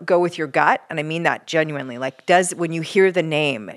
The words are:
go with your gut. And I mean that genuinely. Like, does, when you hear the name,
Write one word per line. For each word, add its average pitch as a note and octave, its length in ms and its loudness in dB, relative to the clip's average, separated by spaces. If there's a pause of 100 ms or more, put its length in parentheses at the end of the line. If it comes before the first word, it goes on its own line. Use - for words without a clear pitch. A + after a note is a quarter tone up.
go F3 140 4
with F3 200 0
your D#3 100 -4
gut. D3+ 400 2
And D#3+ 100 -8
I D3 60 -2
mean D#3+ 200 -6
that C3+ 220 -2
genuinely. C#3+ 520 -4
Like, C3 260 -8
does, F3+ 300 4
when E3 180 -4
you E3 80 -4
hear F#3+ 320 2
the F3 100 0
name, D3 540 -2